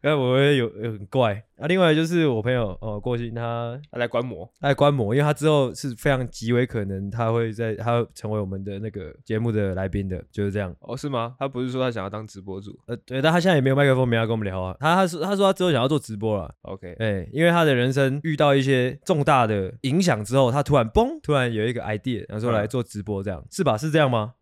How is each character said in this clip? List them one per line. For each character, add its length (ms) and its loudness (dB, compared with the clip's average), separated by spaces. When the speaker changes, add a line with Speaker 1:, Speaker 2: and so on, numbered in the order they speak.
Speaker 1:
哎， 120 2
我 240 2
也 180 4
有， 120 0
有 100 -4
很 140 -10
怪。 360 0
啊， 100 -8
另 140 2
外 140 6
就 100 2
是 240 2
我 140 0
朋 100 0
友， 300 -2
哦， 180 -6
郭 160 -2
鑫， 180 -6
他 460 -6
Speaker 2:
他 80 -10
来 80 0
观 160 -2
摩。 240 -8
Speaker 1:
他 80 0
来 60 4
观 180 4
摩， 220 0
因 40 4
为 60 4
他 80 2
之 160 0
后 260 2
是 200 -8
非 160 -2
常 180 0
极 240 -4
为 140 2
可 180 -4
能 260 -6
他 220 -2
会 180 0
在， 260 -4
他 220 0
会 160 0
成 160 -8
为 80 -2
我 60 -2
们 180 -8
的 160 -8
那 120 -8
个 340 -12
节 140 -2
目 120 0
的 240 0
来 140 -2
宾 180 -2
的， 240 -6
就 140 -2
是 80 0
这 80 -2
样。 200 -8
Speaker 2:
哦， 140 -10
是 140 -8
吗？ 300 -4
他 100 -4
不 140 -6
是 80 -4
说 120 -2
他 80 0
想 140 -6
要 60 -6
当 160 -10
直 120 -18
播 220 -10
主？ 260 -16
Speaker 1:
呃， 120 -8
对， 240 -4
但 100 4
他 80 4
现 80 2
在 60 6
也 80 4
没 80 4
有 60 4
麦 100 4
克 100 6
风， 100 4
没 80 2
有 60 4
要 60 0
跟 60 -2
我 40 0
们 80 -4
聊 160 -4
啊。 180 -6
他， 160 2
他 120 4
说， 160 -6
他 120 -2
说 120 4
他 100 4
之 80 0
后 80 2
想 80 2
要 80 2
做 100 2
直 180 -6
播 200 -2
啦。 260 -8
Speaker 2:
OK。 360 -14
Speaker 1:
哎， 340 -2
因 100 0
为 80 6
他 140 2
的 100 4
人 160 2
生 340 0
遇 120 -2
到 180 4
一 80 4
些 300 2
重 180 2
大 220 4
的 360 -2
影 200 2
响 200 2
之 140 -2
后， 160 4
他 100 0
突 140 2
然， 140 4
嘣， 320 2
突 100 -2
然 180 2
有 160 -2
一 60 -2
个 80 -6
idea， 480 -4
然 100 -8
后 20 -4
说 120 0
来 140 0
做 160 -4
直 200 -10
播 200 -6
这 80 -4
样， 100 -10
Speaker 2:
嗯。 100 -20
Speaker 1:
是 140 -2
吧？ 140 2
是 120 -2
这 80 4
样 120 4
吗？ 320 -2